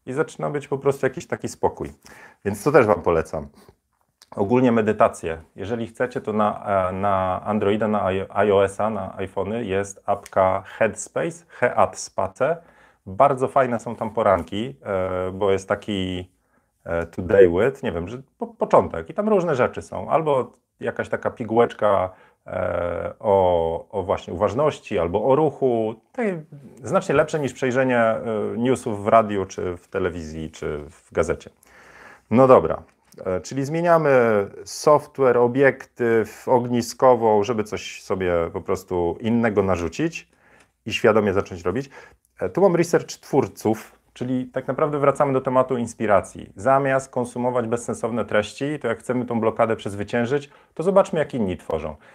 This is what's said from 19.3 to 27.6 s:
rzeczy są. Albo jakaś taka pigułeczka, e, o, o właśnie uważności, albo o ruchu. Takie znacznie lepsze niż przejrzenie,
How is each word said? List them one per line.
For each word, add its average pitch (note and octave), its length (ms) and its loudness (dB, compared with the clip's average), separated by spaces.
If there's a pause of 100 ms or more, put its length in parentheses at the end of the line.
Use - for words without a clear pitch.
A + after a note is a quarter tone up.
rzeczy A2 260 0
są. F#2+ 280 -10
Albo C#3+ 440 0 (260)
jakaś A#2 300 -6
taka A2 220 -4
pigułeczka, G#2 800 2 (380)
e, F2 720 -4
o, F2+ 720 2
o G2 140 -4
właśnie F#2+ 300 -4
uważności, G#2 680 -2
albo F2 260 0
o C3+ 100 4
ruchu. B2 600 0 (160)
Takie F#3+ 320 -6 (400)
znacznie D#3+ 320 0
lepsze D#3 240 2
niż C3+ 140 -4
przejrzenie, B2+ 460 0